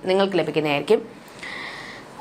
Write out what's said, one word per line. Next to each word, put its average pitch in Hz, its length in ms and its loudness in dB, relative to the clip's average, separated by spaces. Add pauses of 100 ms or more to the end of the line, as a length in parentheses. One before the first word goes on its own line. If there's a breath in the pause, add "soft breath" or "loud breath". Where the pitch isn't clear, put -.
നിങ്ങൾക്ക് 190 320 4
ലഭിക്കുന്നതായിരിക്കും. 156 880 2 (920 loud breath)